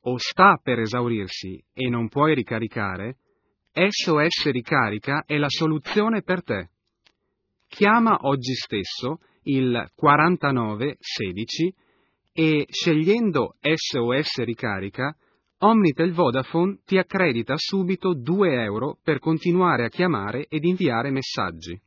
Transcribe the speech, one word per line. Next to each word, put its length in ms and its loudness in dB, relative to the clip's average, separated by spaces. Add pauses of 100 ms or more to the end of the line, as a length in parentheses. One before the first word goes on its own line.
o 160 -4
sta 460 4
per 160 -2
esaurirsi 840 -4 (120)
e 160 -4
non 180 -2
puoi 260 2
ricaricare, 840 -6 (560)
S 320 0
O 200 4
S 240 0
Ricarica 760 -2
è 100 -4
la 140 0
soluzione 720 0
per 200 -2
te. 280 -6 (960)
Chiama 560 2
oggi 320 -2
stesso 640 -6 (240)
il 520 0
quarantanove 1040 2
sedici 720 -4 (600)
e, 380 2
scegliendo 920 2
S 360 -2
O 220 2
S 240 -4
Ricarica, 720 -4 (440)
Omnitel 540 4
Vodafone 720 0
ti 100 0
accredita 640 0
subito 560 -2
due 480 2
euro 400 -4
per 160 0
continuare 680 0
a 60 -4
chiamare 560 -2
ed 180 -6
inviare 460 0
messaggi. 760 -6